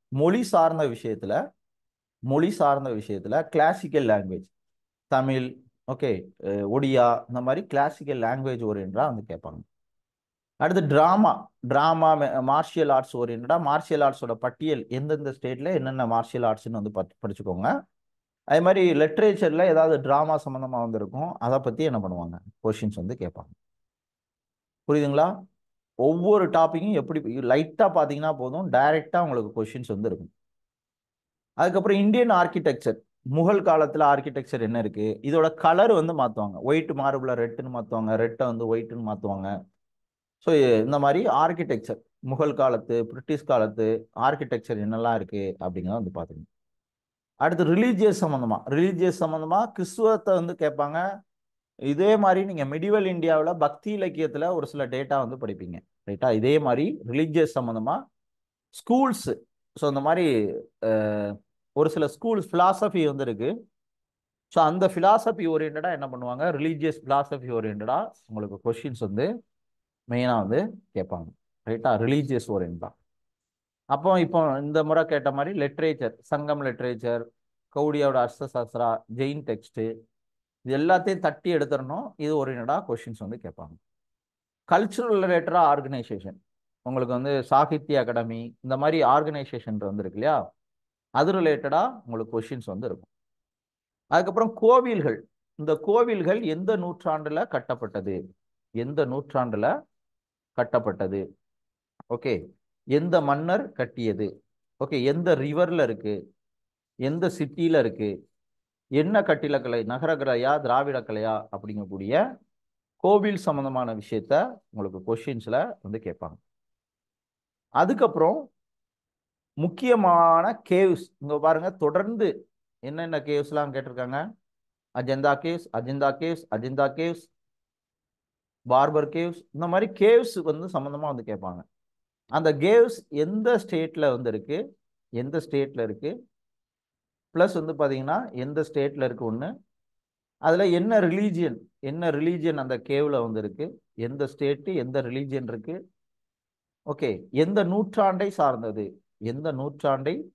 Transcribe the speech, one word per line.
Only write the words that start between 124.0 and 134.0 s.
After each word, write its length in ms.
அஜந்தா 420
கேவ்ஸ், 360
அஜந்தா 440
கேவ்ஸ், 320
அஜந்தா 400
கேவ்ஸ், 340
பார்பர் 440
கேவ்ஸ், 320
இந்த 140
மாதிரி 200
கேவ்ஸ் 440
வந்து 260
சம்பந்தமா 400
வந்து 180
கேட்பாங்க. 340
அந்த 260
கேவ்ஸ் 400
எந்த 400
ஸ்டேட்ல 520